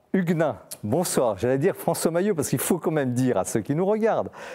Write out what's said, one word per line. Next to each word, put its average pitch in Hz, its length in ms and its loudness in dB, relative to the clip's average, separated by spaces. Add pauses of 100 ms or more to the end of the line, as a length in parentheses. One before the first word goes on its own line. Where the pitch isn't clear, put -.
(120)
Huguenin, 160 480 0 (240)
bonsoir. 123 540 0
J'allais 127 200 2
dire 151 160 2
François - 380 -2
Maillot, 185 240 0
parce 143 140 -2
qu'il 135 100 0
faut - 180 0
quand 170 140 -2
même 135 220 0
dire 123 220 2
à 90 80 2
ceux - 160 -2
qui 139 140 -2
nous 170 100 0
regardent, 202 460 0 (240)